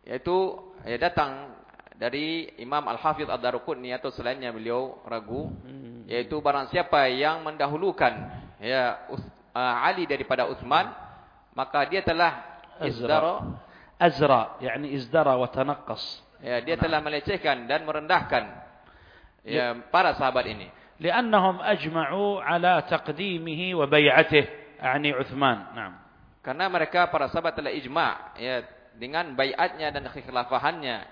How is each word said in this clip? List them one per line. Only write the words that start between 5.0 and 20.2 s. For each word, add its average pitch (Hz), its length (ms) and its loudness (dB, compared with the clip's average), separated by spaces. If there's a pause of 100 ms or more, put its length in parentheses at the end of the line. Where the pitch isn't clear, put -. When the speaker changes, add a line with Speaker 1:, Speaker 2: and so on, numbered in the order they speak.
Speaker 1:
ragu, 117 400 -8 (160)
Speaker 2:
Hmm. 123 480 -16
Speaker 1:
yaitu 123 320 -4
barang 139 320 0
siapa 160 320 4
yang 151 400 0
mendahulukan, 151 640 2 (480)
ya, 123 480 0
Us-, - 240 -10 (240)
ah, 123 320 0
Ali 175 240 0
daripada 131 400 0
Uthman, 156 400 2 (640)
maka 135 320 0
dia 180 160 0
telah 165 560 0 (240)
Speaker 2:
Azra. 151 80 -2
Speaker 1:
izdara, 135 440 2 (720)
Speaker 2:
أزرى، 139 360 6 (180)
يعني 135 340 -4
ازدرى 139 400 4
وتنقص. 131 720 -2 (380)
Speaker 1:
Ya, 120 160 -2
dia 143 160 -2
Speaker 2:
نعم. 160 80 0
Speaker 1:
telah 160 160 2
melecehkan 147 720 -2
dan 156 160 0
merendahkan, 151 580 2 (1000)
ya, 120 320 -2
Speaker 2:
Li-, 117 40 -16 (120)
Speaker 1:
para 175 240 6
sahabat 127 320 2